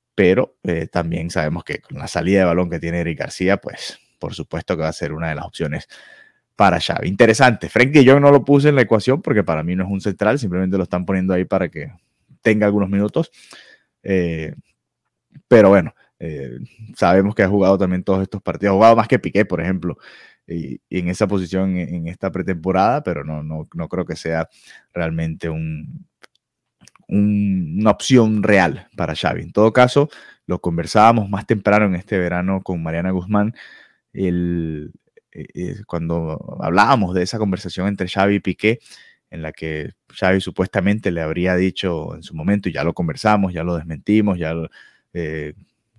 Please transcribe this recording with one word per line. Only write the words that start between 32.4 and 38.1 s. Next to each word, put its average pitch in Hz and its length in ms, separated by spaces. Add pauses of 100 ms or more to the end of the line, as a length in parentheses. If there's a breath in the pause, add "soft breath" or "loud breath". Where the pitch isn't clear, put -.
con 87 220
Mariana 82 260
Guzmán, 104 460 (580 loud breath)
el, 87 800 (400)
eh, - 240
eh, 92 200 (120)
cuando 82 760
hablábamos 98 540
de 90 80
esa 107 160
conversación 92 480
entre 101 200
Xavi 101 280